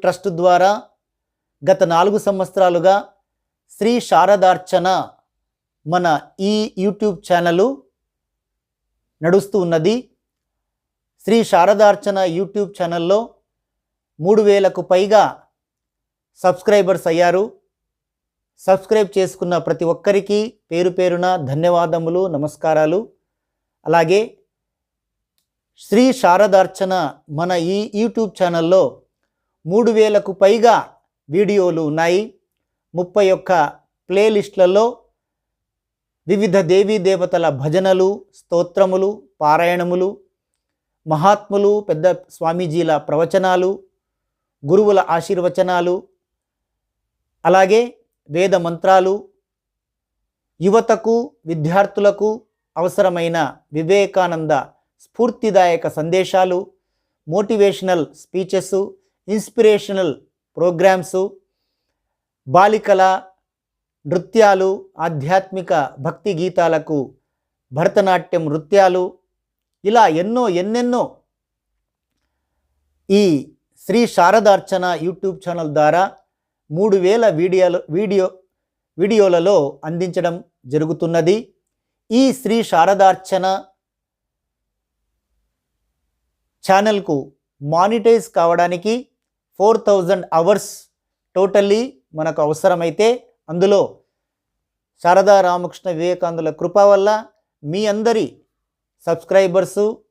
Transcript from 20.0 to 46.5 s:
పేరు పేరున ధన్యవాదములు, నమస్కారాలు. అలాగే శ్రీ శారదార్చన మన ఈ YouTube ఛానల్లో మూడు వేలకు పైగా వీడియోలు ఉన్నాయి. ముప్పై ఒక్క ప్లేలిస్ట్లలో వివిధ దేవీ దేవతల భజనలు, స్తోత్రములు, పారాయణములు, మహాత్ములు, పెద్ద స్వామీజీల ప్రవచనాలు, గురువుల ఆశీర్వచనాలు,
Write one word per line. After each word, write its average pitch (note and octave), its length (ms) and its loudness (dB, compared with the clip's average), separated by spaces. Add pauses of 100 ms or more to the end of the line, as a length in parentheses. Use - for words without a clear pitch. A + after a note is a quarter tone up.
పేరు F3 200 0
పేరున F3+ 380 -2 (220)
ధన్యవాదములు, E3+ 800 -2
నమస్కారాలు. D#3 720 -2 (840)
అలాగే E3+ 340 2 (1600)
శ్రీ A#3 340 2
శారదార్చన F#3+ 840 2 (360)
మన E3+ 220 -4 (240)
ఈ - 20 -2 (220)
YouTube A3 380 -4
ఛానల్లో F3 440 2 (840)
మూడు G#3+ 240 2
వేలకు G#3 520 0
పైగా G#3+ 340 4 (520)
వీడియోలు F3+ 540 0
ఉన్నాయి. E3 400 -2 (720)
ముప్పై F3+ 360 0
ఒక్క F#3 220 -2 (560)
ప్లేలిస్ట్లలో G3+ 760 0 (1400)
వివిధ G3 300 0
దేవీ G3 420 2
దేవతల F3+ 500 -2
భజనలు, F#3 580 0 (280)
స్తోత్రములు, F#3 720 -2 (320)
పారాయణములు, F3 680 0 (1000)
మహాత్ములు, G3+ 720 0
పెద్ద E3 260 -4 (240)
స్వామీజీల E3 680 -4
ప్రవచనాలు, F3+ 720 -2 (920)
గురువుల G3 380 2 (160)
ఆశీర్వచనాలు, F3+ 760 -2 (1500)